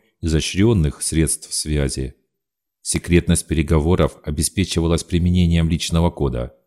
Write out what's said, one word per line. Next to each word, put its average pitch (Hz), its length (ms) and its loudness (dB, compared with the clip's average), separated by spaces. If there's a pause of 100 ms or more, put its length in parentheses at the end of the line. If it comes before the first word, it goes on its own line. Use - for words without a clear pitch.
(220)
изощрённых 85 840 0
средств - 500 -2
связи. 71 640 -4 (640)
Секретность 85 640 0
переговоров 78 800 0
обеспечивалась 82 800 -2
применением 85 680 2
личного 82 400 0
кода. 62 460 -6 (120)